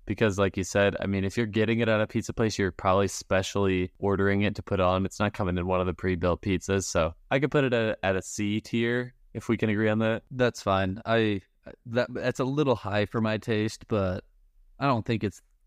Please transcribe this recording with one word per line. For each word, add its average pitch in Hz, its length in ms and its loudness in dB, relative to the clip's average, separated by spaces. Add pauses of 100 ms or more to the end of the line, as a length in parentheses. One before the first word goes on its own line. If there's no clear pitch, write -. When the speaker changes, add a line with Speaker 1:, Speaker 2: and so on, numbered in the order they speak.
Speaker 1:
because, 101 320 2
like 98 180 2
you 95 80 -2
said, 101 360 2
I 95 60 -4
mean, 98 180 0
if 95 120 -4
you're 117 100 0
getting 110 340 2
it 113 80 2
at 107 120 4
a 107 60 0
pizza 104 260 -4
place, 113 260 0
you're 95 120 2
probably 98 380 2
specially 95 920 0
ordering 98 440 2
it 101 120 0
to - 80 -10
put 98 160 -2
on. 92 260 2
It's - 140 -6
not 104 160 0
coming 90 240 -2
in 87 80 -2
one 92 140 2
of 90 60 0
the 90 80 -2
pre-built 87 480 0
pizzas, 98 420 0
so 80 280 0 (180)
I 135 100 2
could 143 100 0
put 147 140 2
it 123 80 0
at, 113 300 0
at 95 140 2
a 90 60 -4
C 104 380 -2
tier 120 540 -2 (200)
if 113 140 -10
we 117 80 4
can 113 120 0
agree 107 200 2
on 107 100 2
that. 110 320 0
Speaker 2:
That's 123 320 0
fine. 98 420 0
I, 110 380 0 (440)
that, 117 280 -2
that's 123 260 -4
a 131 40 0
little 135 320 2
high 104 280 -2
for 113 160 -4
my 110 160 0
taste, 107 520 -2
but 95 360 0 (540)
I 135 80 -2
don't 123 180 0
think 110 200 0
it's - 180 -4 (240)